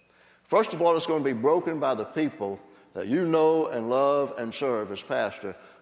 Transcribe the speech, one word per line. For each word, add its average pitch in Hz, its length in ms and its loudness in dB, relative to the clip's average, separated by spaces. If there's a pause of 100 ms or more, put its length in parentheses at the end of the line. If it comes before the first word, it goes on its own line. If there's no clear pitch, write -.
(420)
First 214 300 2
of 165 100 -2
all, 170 140 6
it's 160 100 -2
gonna 156 160 0
be 135 120 0
broken 160 440 0
by 135 160 0
the 107 100 -4
people 104 540 -4 (360)
that 92 120 -8
you 165 200 0
know 160 420 4
and 117 200 -4
love 139 500 2
and 113 140 -6
serve 113 380 -2
as 98 120 -8
pastor 104 520 -4 (280)